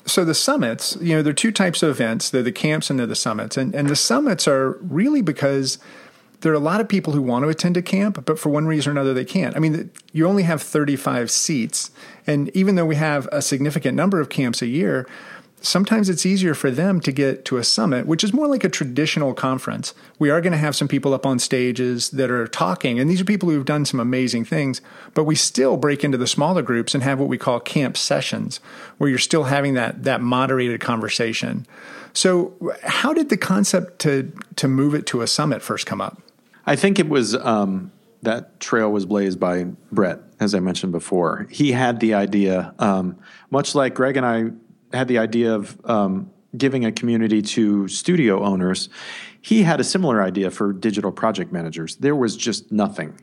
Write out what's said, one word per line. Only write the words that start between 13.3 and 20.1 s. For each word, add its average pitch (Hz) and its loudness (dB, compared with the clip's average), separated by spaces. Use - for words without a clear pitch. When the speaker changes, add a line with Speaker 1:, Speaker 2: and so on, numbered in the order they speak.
Speaker 1:
a 143 0
significant 139 0
number 180 2
of 139 -2
camps 123 0
a 123 -2
year, 139 0
sometimes 202 2
it's 180 0
easier 185 2
for 135 0
them 170 2
to 147 0
get 135 0
to 131 -2
a 120 -2
summit, 151 2
which 160 0
is 214 0
more 294 2
like 269 0
a 185 2
traditional 143 0
conference. 127 -4